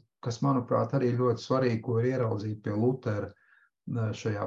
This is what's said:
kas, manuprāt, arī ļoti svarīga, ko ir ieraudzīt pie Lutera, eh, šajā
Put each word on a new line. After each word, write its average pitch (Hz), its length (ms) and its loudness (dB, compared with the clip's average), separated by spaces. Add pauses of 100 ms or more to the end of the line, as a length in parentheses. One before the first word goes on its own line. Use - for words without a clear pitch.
(200)
kas, 117 220 -6
manuprāt, 120 520 0
arī 123 220 2
ļoti 120 280 2
svarīga, 123 400 2
ko 113 160 0
ir 123 120 2
ieraudzīt 110 520 -2
pie 104 120 -2
Lutera, 107 540 0
eh, - 840 -6
šajā 101 340 -4